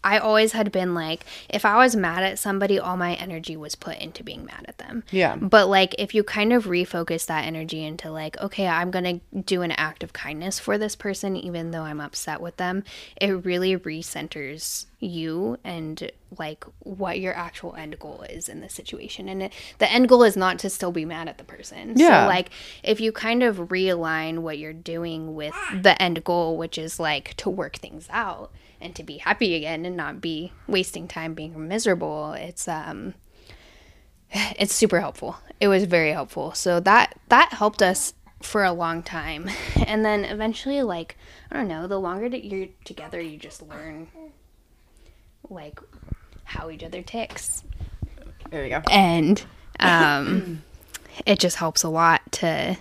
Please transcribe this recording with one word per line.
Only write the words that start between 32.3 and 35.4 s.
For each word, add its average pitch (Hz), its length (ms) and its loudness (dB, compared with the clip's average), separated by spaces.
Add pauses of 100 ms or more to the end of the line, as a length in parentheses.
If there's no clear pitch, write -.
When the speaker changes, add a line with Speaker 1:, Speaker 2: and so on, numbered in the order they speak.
Speaker 1:
it's, - 340 -10
um, 156 460 -8 (1160)
<sighs> - 20 -16
it's 202 420 -2
super 185 260 4
helpful. - 380 -6 (220)